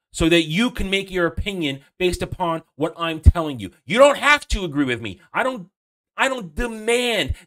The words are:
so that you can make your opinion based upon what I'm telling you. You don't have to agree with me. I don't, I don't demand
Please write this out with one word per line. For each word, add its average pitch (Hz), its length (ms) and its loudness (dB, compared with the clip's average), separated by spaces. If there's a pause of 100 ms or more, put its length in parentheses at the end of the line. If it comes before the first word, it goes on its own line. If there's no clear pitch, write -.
(140)
so 165 160 2
that 170 140 6
you 175 260 0
can 196 200 -6
make 190 200 -2
your 180 160 0
opinion 160 560 -4 (160)
based 180 240 0
upon 170 400 -4 (140)
what 160 220 -2
I'm 165 220 -4
telling 156 400 4
you. 95 120 -8 (140)
You 170 120 -2
don't 277 200 6
have 285 320 2
to 208 140 -2
agree 147 220 -2
with 120 160 -2
me. 98 180 -10 (140)
I 190 100 0
don't, 247 260 -6 (460)
I 240 140 2
don't 233 240 -6
demand 226 800 -2 (140)